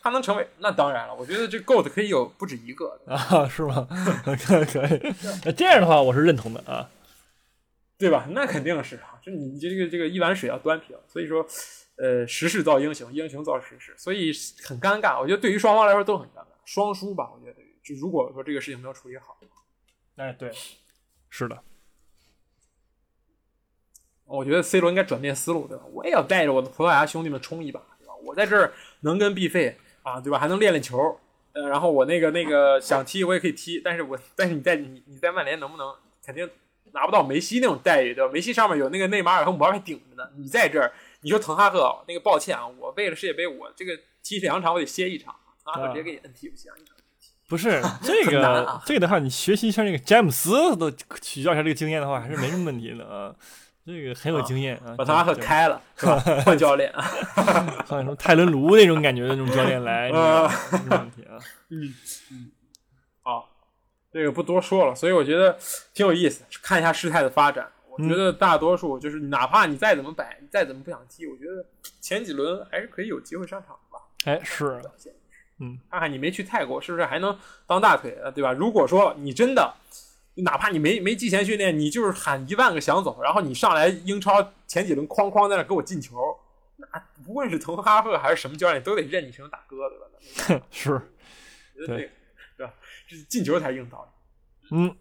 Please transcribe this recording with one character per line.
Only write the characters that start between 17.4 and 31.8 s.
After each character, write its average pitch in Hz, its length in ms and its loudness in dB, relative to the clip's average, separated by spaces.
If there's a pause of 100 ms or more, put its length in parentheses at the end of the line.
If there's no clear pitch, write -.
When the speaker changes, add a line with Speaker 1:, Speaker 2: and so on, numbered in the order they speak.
Speaker 1:
得 120 80 -20
对 - 100 -20
于， - 220 -20
就 143 100 -14
如 151 140 -8
果 147 240 0
说 135 100 -14
这 151 80 -10
个 139 80 -6
事 139 120 -12
情 123 80 -16
没 131 80 -18
有 135 60 -16
处 - 140 -20
理 127 100 -18
好。 - 200 -20 (800)
Speaker 2:
哎， 131 180 -12
对， 127 180 -14 (800)
是 - 180 -8
的。 113 120 -12 (2750)
Speaker 1:
我 135 180 -6
觉 139 80 -2
得 170 120 2
C 185 160 2
罗 170 100 4
应 180 60 0
该 196 80 2
转 127 180 -4
变 139 140 -4
思 165 180 -4
路， 143 140 -4
对 - 100 -14
吧？ - 140 -18
我 - 140 -12
也 349 60 -2
要 220 120 4
带 185 200 2
着 147 80 2
我 131 100 2
的 131 80 -10
葡 - 140 -6
萄 175 60 2
牙 151 160 6
兄 160 180 -8
弟 160 60 -6
们 135 100 -8
冲 165 240 -12
一 139 80 -10
把， 139 80 -16 (200)
对 - 80 -20
吧？ - 60 -20 (120)
我 143 80 -14
在 202 120 0
这 202 140 4
儿 165 140 2 (280)
能 156 160 -2
跟 202 180 2
毕 185 120 -2
费 147 300 0 (240)
啊， 127 180 -8
对 139 120 -6
吧？ 131 80 2
还 147 80 0
能 185 120 0
练 202 140 4
练 147 80 0
球， 127 380 -2 (340)
呃， 143 160 -6
然 143 120 0